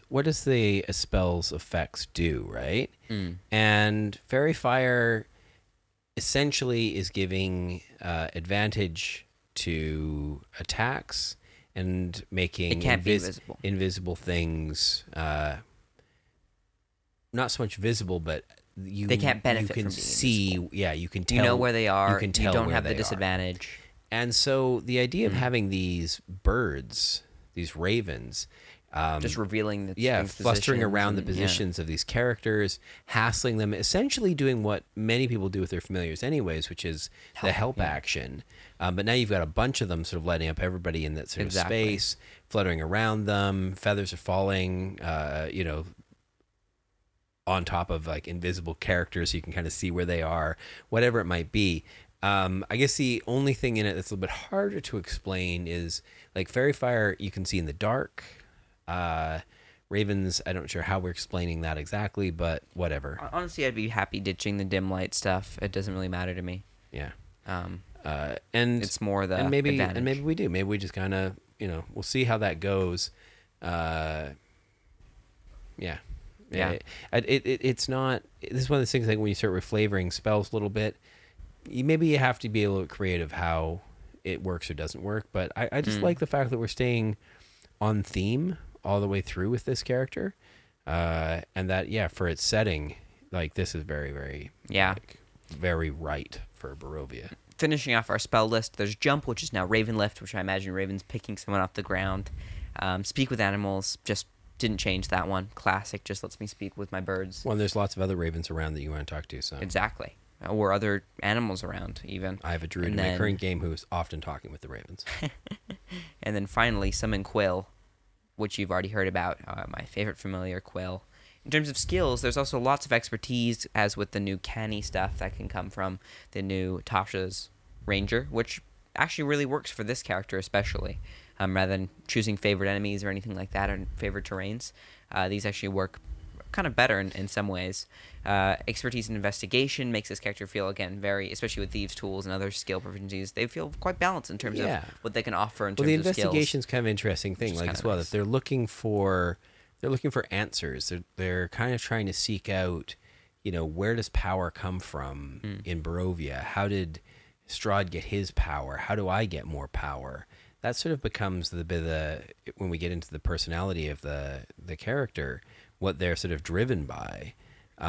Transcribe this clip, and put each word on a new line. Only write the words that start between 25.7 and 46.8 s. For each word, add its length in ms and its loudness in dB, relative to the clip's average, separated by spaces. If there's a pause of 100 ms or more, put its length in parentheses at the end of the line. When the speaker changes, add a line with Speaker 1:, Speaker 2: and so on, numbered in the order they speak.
Speaker 1:
these 580 0
birds, 920 2 (320)
these 220 -4
ravens, 680 0 (460)
um, 280 2
Speaker 2:
Just 160 -2
revealing 520 -2
the 80 -8
Speaker 1:
yeah, 220 4
Speaker 2:
things' 160 0
Speaker 1:
flustering 440 4
Speaker 2:
positions 160 4
Speaker 1:
around 220 4
the 60 2
Speaker 2:
and, 60 -4
yeah. 60 0
Speaker 1:
positions 460 2
of 80 -2
these 160 -2
characters, 720 2 (280)
hassling 500 2
them, 180 2
essentially 640 2
doing 260 2
what 220 2 (100)
many 320 4
people 220 0
do 120 0
with 100 0
their 100 -2
familiars 420 -2
anyways, 460 0
which 160 -6
is 260 -4 (320)
the 80 4
Speaker 2:
Help, 60 2
Speaker 1:
help 220 0
Speaker 2:
yeah. 80 2
Speaker 1:
action. 580 -4 (340)
Um, 160 0
but 100 0
now 100 4
you've 160 4
got 120 4
a 40 0
bunch 340 2
of 80 0
them 160 0
sort 160 -4
of 60 -4
lighting 220 2
up 120 -2
everybody 440 0
in 100 -2
that 140 -6
sort 120 -4
of 60 0
Speaker 2:
Exactly. 300 0 (220)
Speaker 1:
space, 180 0 (320)
fluttering 320 2
around 460 2
them, 480 2
feathers 380 0
are 40 -8
falling, 840 0
uh, 520 -2
you 120 -2
know, 220 -4 (1600)